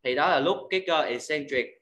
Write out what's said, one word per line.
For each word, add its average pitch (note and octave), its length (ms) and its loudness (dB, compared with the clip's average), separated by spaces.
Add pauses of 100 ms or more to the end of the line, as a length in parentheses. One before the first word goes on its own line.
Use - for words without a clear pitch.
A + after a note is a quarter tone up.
thì B2+ 120 0
đó D3+ 140 2
là D#3 100 4
lúc E3+ 180 2 (120)
cái F#3+ 180 0
cơ D#3+ 140 2
eccentric. C3+ 640 -2 (160)